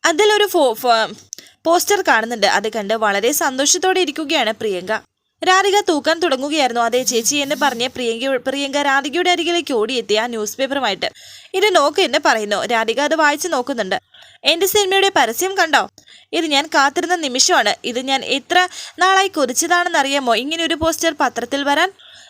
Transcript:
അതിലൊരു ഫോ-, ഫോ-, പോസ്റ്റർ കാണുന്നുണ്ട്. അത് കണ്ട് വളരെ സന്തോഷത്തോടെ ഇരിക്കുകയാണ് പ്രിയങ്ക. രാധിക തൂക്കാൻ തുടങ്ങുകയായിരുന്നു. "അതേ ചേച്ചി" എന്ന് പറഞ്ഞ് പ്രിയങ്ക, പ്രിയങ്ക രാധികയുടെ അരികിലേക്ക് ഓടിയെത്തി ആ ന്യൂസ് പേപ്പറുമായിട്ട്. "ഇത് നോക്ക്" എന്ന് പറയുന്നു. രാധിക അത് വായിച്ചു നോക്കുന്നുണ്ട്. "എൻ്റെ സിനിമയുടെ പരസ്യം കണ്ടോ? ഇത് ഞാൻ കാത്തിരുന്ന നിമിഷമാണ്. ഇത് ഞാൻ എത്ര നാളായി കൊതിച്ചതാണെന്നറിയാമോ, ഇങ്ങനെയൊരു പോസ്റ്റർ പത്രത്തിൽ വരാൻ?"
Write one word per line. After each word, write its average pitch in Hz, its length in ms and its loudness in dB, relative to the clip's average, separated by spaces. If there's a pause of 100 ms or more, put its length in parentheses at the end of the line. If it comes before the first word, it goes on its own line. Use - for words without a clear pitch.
അതിലൊരു 415 380 2
ഫോ-, 294 280 2
ഫോ-, 220 400 0 (500)
പോസ്റ്റർ 370 440 2
കാണുന്നുണ്ട്. 226 380 2
അത് 202 260 0
കണ്ട് 220 220 -2
വളരെ 214 380 0
സന്തോഷത്തോടെ 302 680 0
ഇരിക്കുകയാണ് 285 520 -2
പ്രിയങ്ക. 208 460 -4 (500)
രാധിക 381 320 4
തൂക്കാൻ 330 400 0
തുടങ്ങുകയായിരുന്നു. 269 600 0
"അതേ 233 220 0
ചേച്ചി" 233 340 0
എന്ന് 285 260 -2
പറഞ്ഞ് 254 260 0
പ്രിയങ്ക, 247 480 -2
പ്രിയങ്ക 269 400 -4
രാധികയുടെ 285 540 0
അരികിലേക്ക് 339 440 -2
ഓടിയെത്തി 220 400 0
ആ 220 120 0
ന്യൂസ് 220 300 -6
പേപ്പറുമായിട്ട്. 262 540 -2 (440)
"ഇത് 381 220 2
നോക്ക്" 302 240 2
എന്ന് 294 240 2
പറയുന്നു. 208 420 0
രാധിക 226 340 0
അത് 294 140 0
വായിച്ചു 302 340 0
നോക്കുന്നുണ്ട്. 247 520 -2 (440)
"എൻ്റെ 330 220 2
സിനിമയുടെ 392 500 2
പരസ്യം 339 420 0
കണ്ടോ? 285 320 0 (420)
ഇത് 330 120 -2
ഞാൻ 294 220 0
കാത്തിരുന്ന 330 500 0
നിമിഷമാണ്. 277 680 0
ഇത് 240 160 -6
ഞാൻ 269 240 -4
എത്ര 359 440 0 (300)
നാളായി 381 300 2
കൊതിച്ചതാണെന്നറിയാമോ, 294 1080 0
ഇങ്ങനെയൊരു 320 380 -2
പോസ്റ്റർ 320 460 0
പത്രത്തിൽ 277 440 -2
വരാൻ?" 302 280 2 (380)